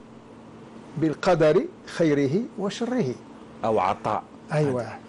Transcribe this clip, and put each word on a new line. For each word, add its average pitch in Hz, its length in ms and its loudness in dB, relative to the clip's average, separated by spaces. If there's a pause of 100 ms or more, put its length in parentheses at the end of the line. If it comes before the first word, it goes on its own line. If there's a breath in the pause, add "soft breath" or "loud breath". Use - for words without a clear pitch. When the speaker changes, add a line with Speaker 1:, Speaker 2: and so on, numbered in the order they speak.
(960)
Speaker 1:
بالقدر 160 680 4 (220)
خيره 147 560 2 (180)
وشره". 202 560 -2 (500)
Speaker 2:
أو 110 140 2
عطاء. 101 440 -2 (300)
Speaker 1:
أيوة. 139 280 0
Speaker 2:
هذا. 110 120 -10 (160)